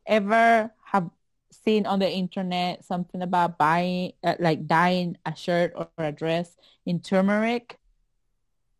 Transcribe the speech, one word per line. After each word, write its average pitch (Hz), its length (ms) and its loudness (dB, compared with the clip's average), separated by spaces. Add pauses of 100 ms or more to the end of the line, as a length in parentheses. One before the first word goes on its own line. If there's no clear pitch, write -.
ever 220 640 4 (120)
have 180 260 -2 (400)
seen 214 360 0
on 196 120 0
the 190 120 0
internet 180 760 -4
something 180 380 -6
about 175 360 0
buying, 180 540 0 (100)
uh, 170 160 0
like, 160 280 -2
dyeing 175 500 2 (100)
a 160 100 -8
shirt 175 400 0
or 160 120 -10 (100)
a 156 140 -4
dress 165 440 -4 (300)
in 175 140 -2
turmeric, 208 800 0 (1000)